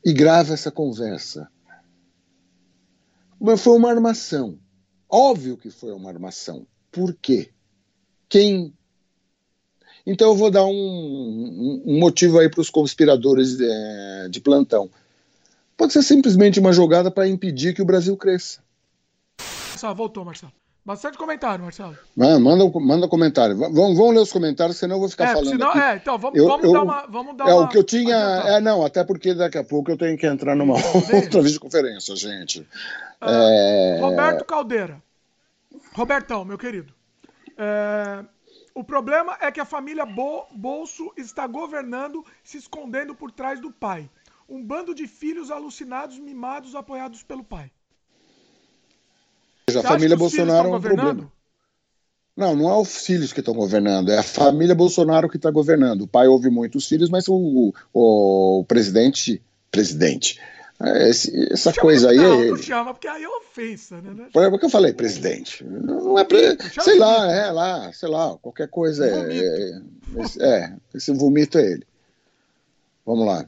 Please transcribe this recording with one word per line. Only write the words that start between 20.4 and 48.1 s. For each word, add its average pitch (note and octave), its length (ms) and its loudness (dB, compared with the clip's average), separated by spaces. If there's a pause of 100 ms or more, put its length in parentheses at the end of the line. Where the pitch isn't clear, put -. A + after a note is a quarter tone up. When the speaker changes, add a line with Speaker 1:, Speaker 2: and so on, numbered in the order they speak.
Speaker 2:
Bastante G#3 320 -10
comentário, C4 460 -6
Marcelo. E3+ 320 -16 (240)
Speaker 1:
Ah, C#3+ 200 6
manda, E3+ 280 6 (120)
manda D#3 280 2
comentário. C#3 480 2
Va-, B2+ 140 -4
vamos, E3+ 280 4
vamos A3+ 180 6
ler A3 60 6
os G#3 100 0
comentários, E3+ 460 -2
senão F#3 180 -4
eu F#3+ 60 -2
vou G3 80 -4
ficar - 160 -2
Speaker 2:
É, - 80 0
Speaker 1:
falando D3 160 0
Speaker 2:
senão, C4+ 200 -2
Speaker 1:
aqui. D4 100 0
Speaker 2:
é, C4+ 180 0
então, B3 200 -6
vamos, A#3 220 -2
Speaker 1:
Eu, D3 80 8
Speaker 2:
vamos C#4 180 2
Speaker 1:
eu, E3+ 80 6
Speaker 2:
dar G3 100 4
uma, - 240 -4
vamos B3+ 300 -14
dar C4+ 120 -2
Speaker 1:
é, F3 40 8
Speaker 2:
uma F3 120 6
Speaker 1:
o - 40 -4
que A3 80 2
eu G3 60 6
tinha, A#3 340 0
Speaker 2:
adiantada. G3+ 400 0
Speaker 1:
é, G#3 40 2
não, G#3+ 240 0
até F3 180 -2
porque F3+ 300 -4
daqui E3+ 240 -4
a C#3 60 -6
pouco D3 280 -4
eu D#3 60 -2
tenho E3 200 -4
que E3 80 -6
entrar C#3 300 -2
numa C#3 200 2
<laughs> - 60 0
Speaker 2:
Beleza. F#3 340 0
Speaker 1:
outra F#3+ 260 2
videoconferência, C3+ 720 -2
gente. F#2 520 -12 (540)
Speaker 2:
Ah, - 100 -2
Speaker 1:
É, G2+ 680 2
Speaker 2:
Roberto - 440 -2
Caldeira. G#3+ 580 -6 (880)
Robertão, A#3+ 500 -6
meu G3 140 -14
querido. F#3+ 340 -14 (680)
É, G#3 680 -6 (480)
o B3 100 -14
problema C#4+ 580 -4
é C#4+ 100 -4
que D4 80 -14
a C#4+ 60 -8
família D4 400 -10
Bo-, B3 460 -10
Bolso D4 680 -14
está C4+ 280 -12
governando, C#4+ 800 -12 (180)
se - 140 -20
escondendo C#4+ 560 -12
por B3+ 180 -20
trás C4 300 -12
do C#4+ 100 -18
pai. E3+ 380 -12 (380)
Um C4 160 -18
bando E4 320 -12
de C#4+ 120 -14
filhos D4+ 440 -12
alucinados, C#4 680 -16
mimados, C4 560 -16
apoiados C4 480 -16
pelo C4 220 -18
pai. D#3 260 -18 (2000)